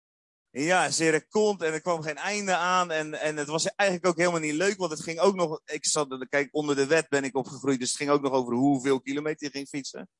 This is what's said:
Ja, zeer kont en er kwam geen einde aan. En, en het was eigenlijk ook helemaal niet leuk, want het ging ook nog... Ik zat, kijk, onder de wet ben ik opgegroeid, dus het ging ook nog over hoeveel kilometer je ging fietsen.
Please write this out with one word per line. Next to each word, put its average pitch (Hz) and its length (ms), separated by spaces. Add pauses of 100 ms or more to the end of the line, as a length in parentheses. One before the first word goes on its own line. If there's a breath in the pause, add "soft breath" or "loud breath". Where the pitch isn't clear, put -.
(560)
Ja, 160 340
zeer 156 380
kont 208 340
en 160 120
er 156 80
kwam 170 200
geen 151 160
einde 196 380
aan. 180 360
En, 156 220
en 151 240
het 143 100
was 156 180
eigenlijk 185 440
ook 160 80
helemaal 175 220
niet 151 140
leuk, 190 240
want 180 140
het 151 100
ging 165 180
ook 196 160
nog... 160 300
Ik 151 200
zat, 131 440
kijk, 143 220
onder 147 240
de 139 100
wet 160 240
ben 139 140
ik 135 120
opgegroeid, 135 440
dus 123 80
het - 100
ging 143 120
ook 143 120
nog 135 100
over 127 220
hoeveel 135 480
kilometer 147 460
je 131 40
ging 139 160
fietsen. 143 420 (100)